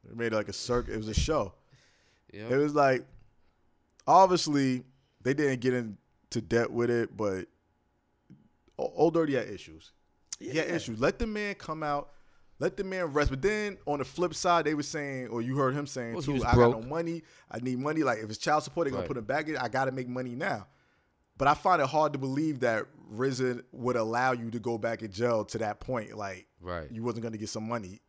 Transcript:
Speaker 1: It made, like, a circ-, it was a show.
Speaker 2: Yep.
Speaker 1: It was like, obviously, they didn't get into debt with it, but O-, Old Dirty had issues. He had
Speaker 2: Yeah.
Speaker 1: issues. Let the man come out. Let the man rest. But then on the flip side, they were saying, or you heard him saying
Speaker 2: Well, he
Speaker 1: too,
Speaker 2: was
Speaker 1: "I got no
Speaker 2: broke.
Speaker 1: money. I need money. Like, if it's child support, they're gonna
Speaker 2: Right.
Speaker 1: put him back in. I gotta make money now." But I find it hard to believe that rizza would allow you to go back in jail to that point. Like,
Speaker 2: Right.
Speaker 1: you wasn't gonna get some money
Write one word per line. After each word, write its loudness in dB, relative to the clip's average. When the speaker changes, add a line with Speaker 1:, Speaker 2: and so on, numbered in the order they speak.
Speaker 1:
It -14
made, -2
like, 0
a -8
circ-, -2
it -6
was -6
a -6
show. 0
Speaker 2:
Yep. -12
Speaker 1:
It 2
was 2
like, 4
obviously, 6
they 0
didn't 2
get 2
into -6
debt 2
with 2
it, 0
but -2
O-, -4
Old 6
Dirty 2
had 0
issues. -14
He -12
had -2
Speaker 2:
Yeah. -4
Speaker 1:
issues. -6
Let 0
the -2
man -6
come -8
out. -4
Let -2
the -4
man -4
rest. 2
But -4
then 0
on -2
the -2
flip -2
side, 2
they 2
were -2
saying, -6
or -4
you 0
heard 4
him -2
saying -6
Speaker 2:
Well, -4
he -4
Speaker 1:
too, 0
Speaker 2:
was 0
Speaker 1:
"I 4
got 10
no 6
Speaker 2:
broke. -6
Speaker 1:
money. -4
I -10
need -4
money. 0
Like, 2
if -8
it's -8
child 2
support, -2
they're -2
gonna -4
Speaker 2:
Right. -6
Speaker 1:
put -6
him -8
back -2
in. -4
I -4
gotta 0
make -6
money -6
now." -6
But 4
I 6
find 4
it 4
hard 2
to -4
believe -2
that 2
rizza -2
would -2
allow 0
you -6
to -6
go -2
back -4
in -10
jail 2
to -8
that -4
point. -6
Like, -10
Speaker 2:
Right. -8
Speaker 1:
you -10
wasn't -4
gonna -8
get -8
some -6
money -6